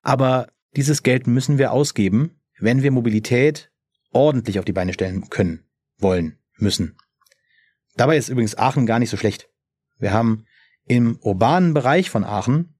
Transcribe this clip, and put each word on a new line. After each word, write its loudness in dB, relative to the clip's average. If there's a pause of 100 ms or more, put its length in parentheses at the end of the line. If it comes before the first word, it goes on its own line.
Aber 0 (260)
dieses 0
Geld 0
müssen 0
wir 0
ausgeben, 0 (200)
wenn 2
wir 2
Mobilität 0 (400)
ordentlich 0
auf -6
die -4
Beine -2
stellen -6
können, -2 (340)
wollen, -2 (200)
müssen. -4 (1000)
Dabei 2
ist -4
übrigens -2
Aachen 2
gar 0
nicht -2
so -6
schlecht. -4 (480)
Wir -2
haben 0 (400)
im 2
urbanen 2
Bereich 0
von -2
Aachen -2